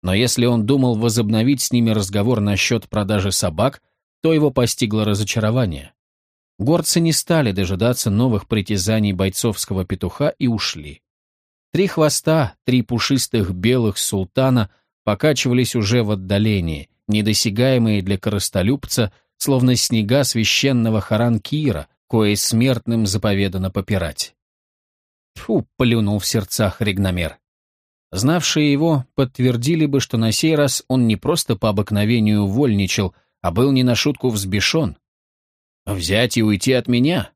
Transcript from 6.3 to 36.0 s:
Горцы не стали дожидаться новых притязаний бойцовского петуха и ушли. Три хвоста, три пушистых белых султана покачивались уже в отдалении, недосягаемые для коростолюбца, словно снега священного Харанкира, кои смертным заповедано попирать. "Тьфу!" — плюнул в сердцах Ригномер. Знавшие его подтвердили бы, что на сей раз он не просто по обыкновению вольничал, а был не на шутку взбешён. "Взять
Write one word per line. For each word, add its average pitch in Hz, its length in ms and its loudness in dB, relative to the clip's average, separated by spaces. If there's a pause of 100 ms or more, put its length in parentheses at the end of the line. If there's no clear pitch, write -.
Горцы 170 420 0
не 165 120 2
стали 147 400 0
дожидаться 98 580 0
новых 110 360 0
притязаний 104 680 0
бойцовского 95 720 -2
петуха 98 460 -4
и - 160 -4
ушли. 78 560 -6 (720)
Три 185 140 2
хвоста, 156 760 0
три 123 180 2
пушистых 113 680 -2
белых 110 440 0
султана 117 760 0 (340)
покачивались 123 720 0
уже 117 260 2
в 104 80 -2
отдалении, 95 800 -2 (180)
недосягаемые 107 960 2
для 98 160 -2
коростолюбца, 101 920 -2 (240)
словно 127 400 2
снега 120 480 0
священного 113 760 0
Харанкира, 113 880 -2 (200)
кои 104 260 2
смертным 117 720 0
заповедано 98 640 -2
попирать. 90 640 -4 (1000)
"Тьфу!" — 196 300 -4 (100)
плюнул 113 420 2
в - 80 -6
сердцах 104 540 -2
Ригномер. 92 580 -2 (720)
Знавшие 151 640 0
его 147 420 0
подтвердили 131 720 0
бы, 139 140 0
что - 180 -4
на 110 140 0
сей 156 240 2
раз 143 320 0
он 127 180 2
не 110 80 4
просто 135 400 -2
по 110 140 -2
обыкновению 107 760 2
вольничал, 101 680 0 (260)
а 87 120 -2
был 123 180 2
не 131 140 2
на 123 100 2
шутку 131 360 -2
взбешён. 101 640 -2 (880)
"Взять 98 500 -2